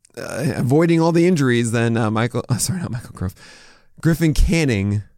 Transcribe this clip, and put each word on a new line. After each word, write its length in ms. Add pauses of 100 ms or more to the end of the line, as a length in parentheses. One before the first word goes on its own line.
(160)
uh, 400
avoiding 440
all 120
the 140
injuries, 460
then, 240
uh, 140
Michael, 380
uh, 100
sorry, 220
not 100
Michael 240
Grove, 200 (680)
Griffin 340
Canning 680 (160)